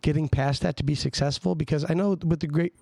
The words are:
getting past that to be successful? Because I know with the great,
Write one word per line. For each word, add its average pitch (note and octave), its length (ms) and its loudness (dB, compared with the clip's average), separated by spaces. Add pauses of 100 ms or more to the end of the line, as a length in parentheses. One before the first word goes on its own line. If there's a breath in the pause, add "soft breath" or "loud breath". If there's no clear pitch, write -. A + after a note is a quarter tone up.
getting D3+ 260 2
past C3+ 360 0
that E3 140 0
to - 60 -4
be C#3+ 120 0
successful? C#3+ 600 0
Because D3+ 340 0
I D#3+ 40 0
know F#3+ 320 2
with D#3+ 160 0
the E3+ 60 -4
great, E3 340 -2